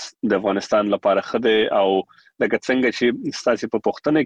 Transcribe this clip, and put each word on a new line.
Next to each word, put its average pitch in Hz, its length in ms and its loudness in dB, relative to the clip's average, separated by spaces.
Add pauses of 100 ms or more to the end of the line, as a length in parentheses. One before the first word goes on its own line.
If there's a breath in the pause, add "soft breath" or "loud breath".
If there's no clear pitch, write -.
(300)
د 98 100 2
افغانستان 101 560 0
لپاره 98 260 2
ښه - 240 -4
دی 110 140 4 (220)
او 98 80 2 (500 soft breath)
لکه 110 180 0 (100)
څنګه 127 300 0
چې 120 80 0 (360)
ستاسې 120 320 0
په 110 120 -2
پوښتنه 151 400 0